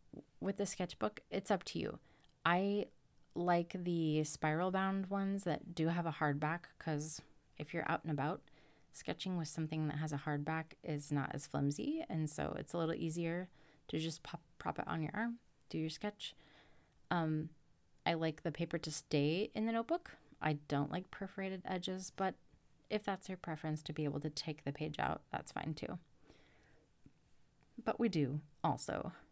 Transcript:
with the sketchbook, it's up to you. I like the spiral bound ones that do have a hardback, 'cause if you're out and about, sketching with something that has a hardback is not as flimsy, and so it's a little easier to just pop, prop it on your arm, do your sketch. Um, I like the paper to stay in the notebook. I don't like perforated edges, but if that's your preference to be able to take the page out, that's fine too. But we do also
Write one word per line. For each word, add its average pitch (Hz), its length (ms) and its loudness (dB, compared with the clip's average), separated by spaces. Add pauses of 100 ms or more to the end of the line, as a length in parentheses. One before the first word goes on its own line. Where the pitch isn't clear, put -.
(400)
with 196 160 0
the 202 100 2
sketchbook, - 540 -2 (100)
it's - 200 -2
up 190 140 4
to - 140 -4
you. - 200 -2 (460)
I 196 420 4 (480)
like 175 500 4
the 160 400 4
spiral 160 460 2
bound 190 360 2
ones 196 380 0
that 170 300 -2
do 160 140 4
have 170 180 2
a 156 60 2
hardback, 151 520 0 (140)
'cause 156 420 -2 (380)
if - 160 -6
you're - 160 0
out 165 120 0
and 165 80 -4
about, 147 320 0 (500)
sketching 180 440 -4
with 160 120 0
something 156 400 0
that 151 100 -2
has 156 140 -2
a 143 40 0
hardback 151 560 -2 (100)
is 147 300 -2
not 143 220 2
as - 120 -4
flimsy, 143 640 2
and 156 220 0
so - 280 -2
it's - 140 -6
a 175 60 0
little 165 160 2
easier 165 560 -2 (380)
to 160 100 0
just 160 240 -2
pop, - 180 -10 (160)
prop - 220 -4
it - 100 -4
on 160 140 -2
your 151 100 -2
arm, 233 260 -2 (300)
do - 80 -6
your 160 140 0
sketch. - 440 -6 (760)
Um, 160 400 2 (560)
I 165 80 4
like 160 280 0
the 160 100 0
paper 170 260 -2
to 160 120 -4
stay 156 640 2
in 214 120 0
the 226 60 2
notebook. 240 440 0 (240)
I 156 140 4 (140)
don't 143 220 2
like 180 200 -4
perforated 190 560 -6
edges, 185 500 -4
but 190 200 0 (520)
if 214 160 0
that's 190 240 -2
your 185 80 -4
preference 156 460 -4
to - 100 -6
be 151 120 0
able 143 160 2
to 151 100 -2
take - 340 -6
the 143 80 0
page 151 260 -4
out, - 320 0
that's - 220 -6
fine - 220 -4
too. - 240 -6 (1900)
But - 160 2
we 233 80 6
do 147 320 2 (240)
also - 480 0 (200)